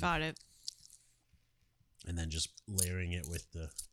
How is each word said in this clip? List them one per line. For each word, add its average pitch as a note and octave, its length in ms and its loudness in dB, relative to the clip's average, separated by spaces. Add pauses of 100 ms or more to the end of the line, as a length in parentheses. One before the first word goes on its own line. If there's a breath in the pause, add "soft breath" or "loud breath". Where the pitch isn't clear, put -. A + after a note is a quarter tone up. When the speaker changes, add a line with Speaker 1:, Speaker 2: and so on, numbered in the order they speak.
Speaker 1:
Got E3+ 220 4
it. D#3+ 160 -2 (1700)
Speaker 2:
And F2 120 0
then D#2+ 120 2
just D#2+ 180 0 (200)
layering F#2 440 2
it F2 160 0
with E2+ 240 -4
the D#2+ 180 -4 (220)